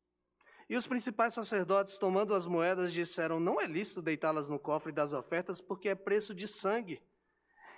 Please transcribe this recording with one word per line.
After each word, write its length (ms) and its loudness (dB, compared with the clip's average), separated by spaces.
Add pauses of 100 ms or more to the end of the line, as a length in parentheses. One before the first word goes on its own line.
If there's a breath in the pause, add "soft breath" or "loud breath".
(680 loud breath)
E 80 -2
os 100 0
principais 480 0
sacerdotes, 640 2
tomando 360 2
as 120 2
moedas, 460 2
disseram: 480 0
"Não 200 2
é 60 0
lícito 340 -4
deitá-las 480 0
no 120 -2
cofre 320 -2
das 200 0
ofertas, 480 -4
porque 280 -6
é 80 0
preço 360 0
de 140 -6
sangue." 560 -2 (760 loud breath)